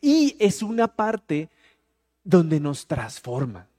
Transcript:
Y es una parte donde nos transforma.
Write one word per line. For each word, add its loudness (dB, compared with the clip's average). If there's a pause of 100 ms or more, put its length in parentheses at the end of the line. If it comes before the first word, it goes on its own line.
Y 2
es 2
una 0
parte -4 (760)
donde 4
nos -6
transforma. -8